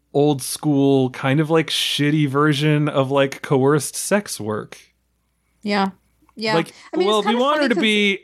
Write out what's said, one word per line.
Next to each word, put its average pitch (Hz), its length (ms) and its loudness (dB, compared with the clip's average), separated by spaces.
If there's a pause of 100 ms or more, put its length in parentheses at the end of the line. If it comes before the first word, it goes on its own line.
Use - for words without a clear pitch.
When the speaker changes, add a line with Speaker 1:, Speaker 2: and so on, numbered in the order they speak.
(140)
Speaker 1:
old 147 260 2
school, 139 720 0
kind 135 280 -2
of, 156 120 0
like, 160 160 2
shitty 147 640 0
version 147 600 2
of, 139 220 0
like, 139 320 0
coerced 143 520 0
sex - 460 -4
work. 107 380 -8 (840)
Speaker 2:
Yeah. 202 280 0 (460)
Yeah. 220 200 -4
Speaker 1:
Like, 165 160 -4 (200)
Speaker 2:
I - 40 -8
mean, 370 100 0
Speaker 1:
well, 214 140 2
Speaker 2:
it's 202 80 -2
Speaker 1:
we 226 60 2
Speaker 2:
kinda 247 100 0
Speaker 1:
want 294 140 0
her 294 40 0
Speaker 2:
funny 277 60 2
Speaker 1:
to 240 80 0
Speaker 2:
'cause 175 60 -2
Speaker 1:
be 208 420 2